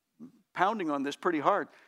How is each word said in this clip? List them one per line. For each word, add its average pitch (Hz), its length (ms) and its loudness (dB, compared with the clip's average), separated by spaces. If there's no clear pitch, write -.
pounding 190 360 0
on 143 140 -2
this 139 140 -4
pretty 165 240 -2
hard. 175 260 2